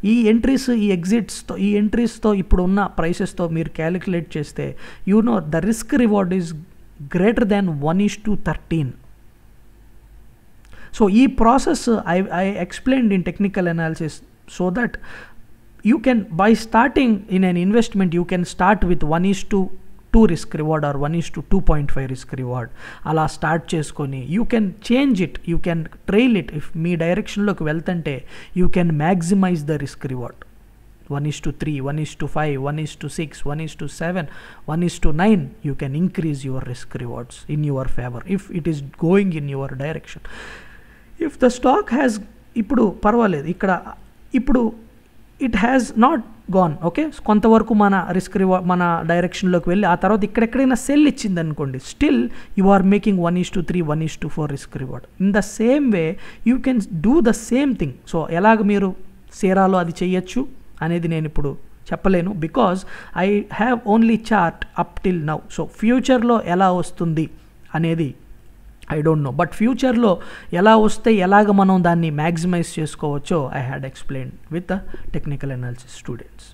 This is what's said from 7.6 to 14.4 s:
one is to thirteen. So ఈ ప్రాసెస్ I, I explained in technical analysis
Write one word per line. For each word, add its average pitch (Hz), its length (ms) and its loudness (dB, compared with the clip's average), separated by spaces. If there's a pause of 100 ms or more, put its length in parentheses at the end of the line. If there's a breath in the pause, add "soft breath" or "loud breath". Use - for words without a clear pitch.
one 180 180 2
is 202 80 -4 (100)
to 214 80 2 (140)
thirteen. 156 400 -4 (2000 loud breath)
So 226 80 4 (160)
ఈ - 20 8 (180)
ప్రాసెస్ 262 460 2 (280)
I, 185 40 2 (240)
I - 20 0 (200)
explained 254 500 0
in 180 140 0
technical 190 460 -2
analysis 160 380 -4 (440)